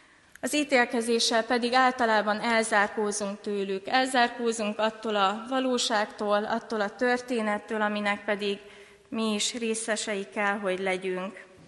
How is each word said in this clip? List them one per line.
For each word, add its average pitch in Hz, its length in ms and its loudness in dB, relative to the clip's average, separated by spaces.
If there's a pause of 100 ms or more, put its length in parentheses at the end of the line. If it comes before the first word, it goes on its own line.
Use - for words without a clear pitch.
(400)
Az 269 140 -4
ítélkezéssel 240 920 2
pedig 240 280 0
általában 226 680 4
elzárkózunk 208 1000 0
tőlük, 196 460 -4
elzárkózunk 240 920 0
attól 220 380 0
a 202 320 2
valóságtól, 226 960 0
attól 226 360 -2
a 202 160 -2
történettől, 226 840 -2
aminek 208 440 0
pedig 202 340 -2 (500)
mi 220 260 -2
is 208 200 -2
részesei 220 800 -2
kell, 202 240 0
hogy 185 200 -2
legyünk. 185 640 -4 (240)